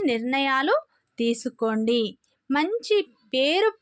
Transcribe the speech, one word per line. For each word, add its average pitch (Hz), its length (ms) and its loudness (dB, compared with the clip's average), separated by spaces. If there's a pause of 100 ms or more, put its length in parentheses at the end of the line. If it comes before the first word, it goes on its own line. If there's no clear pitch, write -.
నిర్ణయాలు 269 720 0 (440)
తీసుకోండి. 233 840 -2 (480)
మంచి 403 480 0 (320)
పేరు 320 400 2 (120)